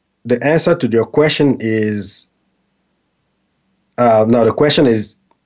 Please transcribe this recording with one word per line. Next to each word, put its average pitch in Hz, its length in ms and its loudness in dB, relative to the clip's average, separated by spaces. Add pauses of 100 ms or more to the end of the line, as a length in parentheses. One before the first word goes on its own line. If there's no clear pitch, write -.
(260)
the 120 180 -2
answer 160 320 0
to 165 120 -2
your 113 180 0
question 147 540 0
is, 107 680 -6 (1700)
uh, 110 300 2
no, 117 160 2
the 110 100 2
question 147 320 2
is, 110 300 -2 (300)